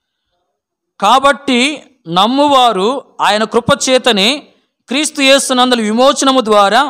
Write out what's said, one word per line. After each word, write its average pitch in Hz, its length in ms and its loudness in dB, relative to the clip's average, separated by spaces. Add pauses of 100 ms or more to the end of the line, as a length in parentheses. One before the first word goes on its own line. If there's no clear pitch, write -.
(1000)
కాబట్టి 262 600 0 (480)
నమ్మువారు 233 800 0 (320)
ఆయన 208 240 0
కృప 226 260 -2 (120)
చేతనే 247 460 0 (600)
క్రీస్తు 285 340 -6
యేసునందలి 254 600 0
విమోచనము 262 580 0
ద్వారా 208 500 2